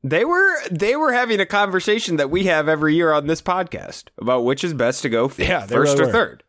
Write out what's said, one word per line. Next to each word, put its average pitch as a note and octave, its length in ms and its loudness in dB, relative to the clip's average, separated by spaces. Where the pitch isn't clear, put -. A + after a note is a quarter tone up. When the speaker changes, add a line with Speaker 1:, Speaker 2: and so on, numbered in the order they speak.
Speaker 1:
They D#3+ 200 0
were, F4+ 320 2
they G3+ 280 0
were D4+ 160 0
having A#3 260 0
a G3 60 0
conversation G3+ 720 0
that C#3+ 120 0
we F3+ 180 0
have D#3 200 2
every D3+ 260 2
year D#3+ 200 2
on D3 140 0
this D#3+ 140 -2
podcast - 760 -6
about B2 260 0
which C3+ 220 0
is E3+ 80 -4
best B2 300 0
to C#3+ 60 -2
go A#2 180 2
f-, C#3 120 -8
Speaker 2:
Yeah, D3+ 260 -2
they A2 100 -6
Speaker 1:
first C#3+ 180 4
Speaker 2:
really C#3 100 4
Speaker 1:
or - 40 4
Speaker 2:
were. - 40 0
Speaker 1:
third. - 380 -2